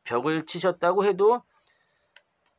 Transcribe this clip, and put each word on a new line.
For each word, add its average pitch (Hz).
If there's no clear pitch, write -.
벽을 156
치셨다고 180
해도 208